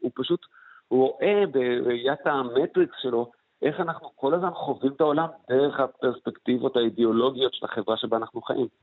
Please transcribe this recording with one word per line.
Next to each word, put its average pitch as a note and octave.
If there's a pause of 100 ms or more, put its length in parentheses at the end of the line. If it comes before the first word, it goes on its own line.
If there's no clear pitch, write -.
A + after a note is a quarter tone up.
הוא -
פשוט E3+ (440)
רואה C3+
בראיית B2
המטריקס C#3+
שלו, A#2+ (320)
איך D3+
אנחנו E3
כל C#3
הזמן F3+
חווים C3+
את C#3
העולם D#3 (200)
דרך C3+
הפרספקטיבות B2
האידיאולוגיות A#2
של -
החברה A2
שבה A2+
אנחנו A2+
חיים. C3 (140)